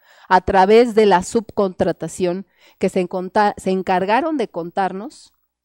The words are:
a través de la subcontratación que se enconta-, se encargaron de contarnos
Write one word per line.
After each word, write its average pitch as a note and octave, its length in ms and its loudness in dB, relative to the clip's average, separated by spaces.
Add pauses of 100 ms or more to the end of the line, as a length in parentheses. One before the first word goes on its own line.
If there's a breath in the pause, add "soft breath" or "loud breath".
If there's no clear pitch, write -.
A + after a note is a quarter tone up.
(280 soft breath)
a F#3 140 2
través G#3 520 4
de G#3+ 120 4
la F#3 180 4
subcontratación F#3 1200 -4 (320 soft breath)
que G3 100 -2
se F#3+ 120 -2
enconta-, F#3+ 560 -2
se - 160 -4
encargaron F#3+ 640 -2
de A#3 100 -4
contarnos F#3+ 840 -8 (320)